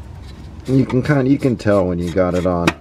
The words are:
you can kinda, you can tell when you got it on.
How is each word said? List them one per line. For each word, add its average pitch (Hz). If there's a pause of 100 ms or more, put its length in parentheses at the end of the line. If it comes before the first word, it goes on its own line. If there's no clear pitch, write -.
(680)
you 131
can 127
kinda, 139
you 139
can 127
tell 101
when 90
you 87
got 90
it 87
on. 87 (140)